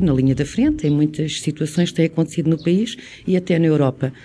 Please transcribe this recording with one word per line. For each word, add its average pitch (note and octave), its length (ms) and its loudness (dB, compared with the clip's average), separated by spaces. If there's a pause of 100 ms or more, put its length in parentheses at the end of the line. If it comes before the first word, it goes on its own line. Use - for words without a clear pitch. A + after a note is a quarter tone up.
na E3 120 4
linha C3 200 4
da C#3+ 120 -2
frente, D4+ 420 0
em - 20 2
muitas D3+ 520 -2
situações D#3 480 -2
que - 80 -10
têm E3 80 4
acontecido D#3+ 440 -2
no D#3+ 140 0
país F#3+ 320 0 (320)
e F#3 80 2
até F3+ 240 0
na E3 60 4
Europa. C#3 480 0 (120)